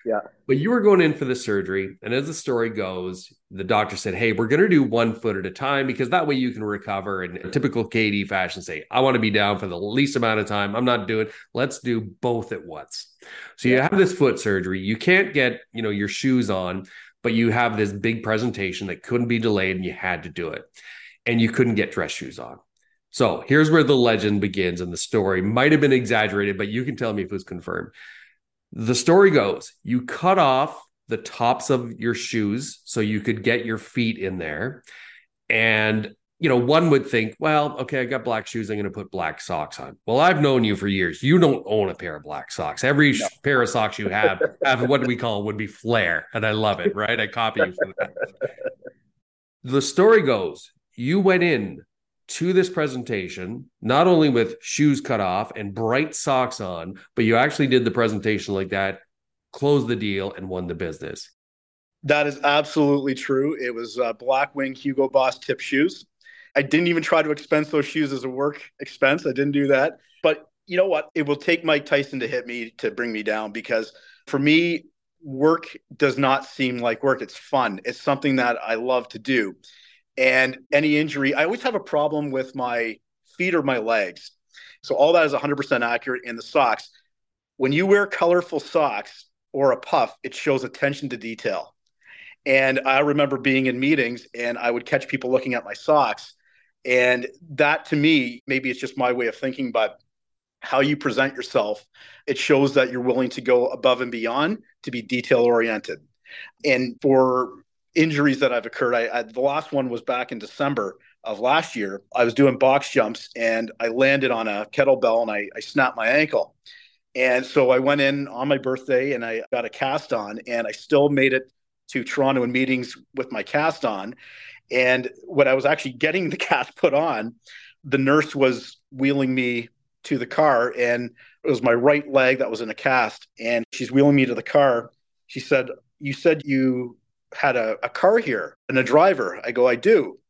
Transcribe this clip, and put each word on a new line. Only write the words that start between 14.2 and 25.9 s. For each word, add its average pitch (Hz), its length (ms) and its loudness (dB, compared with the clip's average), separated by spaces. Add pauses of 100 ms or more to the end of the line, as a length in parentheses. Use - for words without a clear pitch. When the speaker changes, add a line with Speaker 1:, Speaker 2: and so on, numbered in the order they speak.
Speaker 2:
surgery. 92 420 -2
You 101 160 -2
can't 190 360 2
get, 127 300 0 (100)
you 113 80 -8
know, 110 100 -2
your 101 180 -2
shoes 127 420 0
on, 92 340 -4 (380)
but 117 100 -2
you 113 160 2
have 113 300 0
this 104 120 0
big 113 320 -4
presentation 107 640 -4
that 87 140 -10
couldn't 120 260 -2
be 117 100 0
delayed, 98 380 0
and 92 100 -6
you 82 80 -8
had 87 300 -6
to 87 40 -12
do 82 220 -8
it. - 140 -12 (600)
And 117 160 2
you 113 100 4
couldn't 117 260 2
get 101 160 -2
dress 80 180 -4
shoes - 280 -12
on. 62 200 -16 (500)
So - 380 0
here's 151 240 4
where 156 140 6
the 139 120 4
legend 104 460 2
begins, 90 400 -2
and 87 100 -8
the 85 60 -8
story 95 420 0
might 120 320 4
have 147 80 6
been 139 140 4